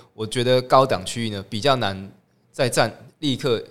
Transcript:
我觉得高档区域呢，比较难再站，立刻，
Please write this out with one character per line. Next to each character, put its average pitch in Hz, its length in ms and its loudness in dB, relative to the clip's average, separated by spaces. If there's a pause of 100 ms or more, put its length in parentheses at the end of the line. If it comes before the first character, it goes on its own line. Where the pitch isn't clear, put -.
(140)
我 110 100 -8
觉 120 200 -4
得 127 180 4
高 131 240 6
档 98 180 -2
区 117 220 -6
域 110 40 -4
呢， 98 200 -8
比 107 100 -6
较 135 160 2
难 98 320 -6 (440)
再 131 160 0
站， 120 280 0 (220)
立 139 180 -2
刻， 117 240 -2 (100)